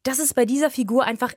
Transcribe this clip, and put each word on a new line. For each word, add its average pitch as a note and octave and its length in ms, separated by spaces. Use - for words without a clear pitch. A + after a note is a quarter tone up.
dass C4 160
es D4+ 140
bei B3 120
dieser C#4 260
Figur A#3+ 340
einfach A3+ 320